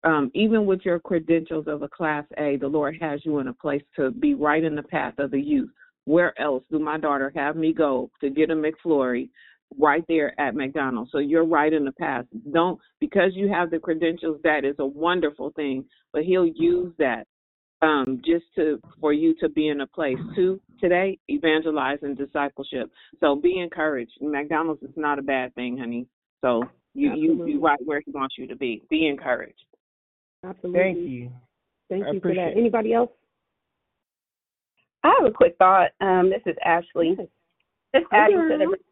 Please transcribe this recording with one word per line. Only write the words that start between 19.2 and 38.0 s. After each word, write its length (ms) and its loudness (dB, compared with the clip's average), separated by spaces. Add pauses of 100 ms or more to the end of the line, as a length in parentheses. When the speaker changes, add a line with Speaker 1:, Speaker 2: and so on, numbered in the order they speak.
Speaker 1:
to 80 0
be 180 0
in 140 -2
a 80 -4
place 300 -4 (180)
to 240 0 (200)
today 460 2
evangelize 760 0
and 140 -6
discipleship. 760 -6 (260)
So 160 4
be 240 0
encouraged. 640 -4
McDonald's 640 -4
is 100 -18
not 240 -2
a 40 -8
bad 340 -4
thing, 200 -6
honey. 300 -8 (380)
So 180 2 (320)
you, 220 0
you, 160 2
Speaker 2:
Absolutely. 220 -2
Speaker 1:
you 60 -2
right 240 2
where 220 -4
he 60 -14
wants 260 -6
you 80 -12
to 80 -14
be. 340 -6
Be 200 0
encouraged. 560 -6 (800)
Speaker 2:
Absolutely. 360 -2
Speaker 3:
Thank 180 2 (100)
you. 240 -10 (580)
Speaker 2:
Thank 160 -2
Speaker 3:
I 60 -4
Speaker 2:
you 80 -2
for 80 -2
that. 60 2
Speaker 3:
appreciate 220 -2
it. 40 4
Speaker 2:
Anybody 340 2
else? 160 2 (1900)
Speaker 4:
I 180 6
have 80 6
a 60 0
quick 240 4
thought. 320 6 (100)
Um, 300 4
this 160 -2
is 180 -4
Ashley. 540 2
Speaker 2:
Yes. 80 -10 (720)
Speaker 4:
Just 160 4